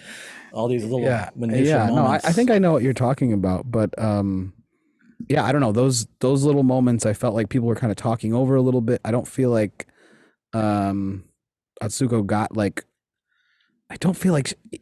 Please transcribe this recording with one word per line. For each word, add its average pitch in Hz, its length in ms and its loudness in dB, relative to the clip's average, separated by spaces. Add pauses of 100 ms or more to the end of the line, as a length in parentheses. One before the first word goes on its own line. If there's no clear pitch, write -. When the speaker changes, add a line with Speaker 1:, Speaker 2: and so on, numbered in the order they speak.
(540)
Speaker 1:
all 110 140 -2
these 123 160 0
little 120 180 -2
Speaker 2:
Yeah, 120 340 -2
Speaker 1:
minutia 120 300 0
Speaker 2:
yeah, 147 220 2
no, 117 80 2
I, - 20 4
I 151 60 4
Speaker 1:
moments. 151 320 2
Speaker 2:
think 240 160 2
I 208 80 4
know 175 140 4
what 123 100 2
you're 131 100 2
talking 123 400 0
about, 92 380 -2
but, 110 280 0
um, 101 540 -2 (760)
yeah, 135 160 2
I 117 80 0
don't 143 100 2
know, 117 100 2
those, 123 340 2 (140)
those 135 240 2
little 143 180 4
moments, 127 460 2
I 107 60 2
felt 117 200 -2
like 110 160 0
people 117 180 0
were 117 80 2
kinda 107 200 -2
talking 113 400 -2
over 131 200 2
a 131 60 4
little 127 200 2
bit. 117 220 -2
I 110 60 -6
don't 117 180 -2
feel 131 220 -2
like, 110 380 -2 (680)
um, 98 680 -2 (580)
Atsuko 113 420 -2
got, 104 320 -2
like, 104 300 -2 (1040)
I - 80 -14
don't 175 180 0
feel 185 180 0
like 139 160 0
sh-, - 320 -16